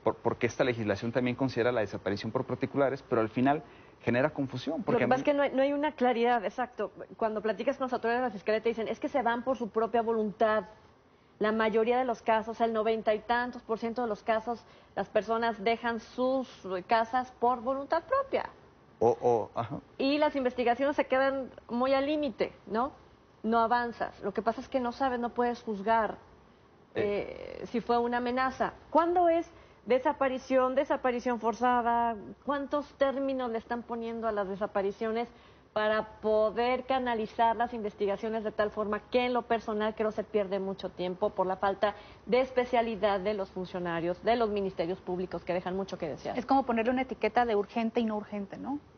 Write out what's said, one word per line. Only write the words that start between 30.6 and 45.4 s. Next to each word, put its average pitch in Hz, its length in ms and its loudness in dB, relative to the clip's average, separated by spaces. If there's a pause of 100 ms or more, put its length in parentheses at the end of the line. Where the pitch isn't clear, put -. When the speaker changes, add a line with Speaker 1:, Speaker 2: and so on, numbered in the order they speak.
Speaker 2:
desaparición 254 680 0
forzada? 233 760 2 (280)
¿Cuántos 285 540 -4
términos 269 520 0
le 226 80 -2
están 240 240 -6
poniendo 226 460 -6
a 214 40 0
las 202 140 0
desapariciones 208 840 -2 (440)
para 214 480 0
poder 214 640 2
canalizar 233 680 2
las 233 180 -2
investigaciones 214 680 -2
de 214 80 -2
tal 208 220 0
forma 214 260 -2 (100)
que 247 180 2
en 247 60 0
lo 240 100 2
personal 220 520 0
creo 214 160 0
se 208 140 -4
pierde 196 340 0
mucho 190 320 -4
tiempo 180 400 -2
por 190 160 0
la 190 100 -2
falta 202 380 0 (320)
de 240 140 4
especialidad 233 800 2
de 208 140 0
los 190 160 -4
funcionarios, 175 760 -4
de 220 100 4
los 233 160 2
ministerios 190 500 -2
públicos 180 440 -6